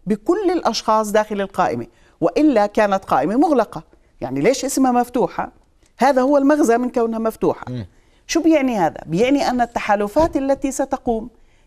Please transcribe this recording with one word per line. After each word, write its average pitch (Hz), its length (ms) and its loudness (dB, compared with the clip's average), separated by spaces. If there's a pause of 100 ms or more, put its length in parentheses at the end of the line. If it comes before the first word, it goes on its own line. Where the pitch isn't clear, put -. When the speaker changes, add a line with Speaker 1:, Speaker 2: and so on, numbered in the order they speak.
Speaker 1:
بكل 349 460 0
الأشخاص 220 600 -2
داخل 214 300 0
القائمة، 165 460 -4 (340)
وإلا 262 440 2
كانت 202 400 0
قائمة 160 300 0
مغلقة. 277 480 0 (380)
يعني، 131 180 -6
ليش 240 260 0
اسمها 269 260 0
مفتوحة؟ 240 600 -2 (460)
هذا 254 240 2
هو 277 160 4
المغزى 277 400 2
من 247 120 -2
كونها 226 300 -2
مفتوحة. 220 500 -4
Speaker 2:
مم. 123 180 -10 (400)
Speaker 1:
شو 330 140 -2
بيعني 269 360 2
هذا؟ 160 280 0
بيعني 247 440 0
أن 247 120 0
التحالفات 226 760 0
التي 269 340 -2
ستقوم 247 580 -4 (380)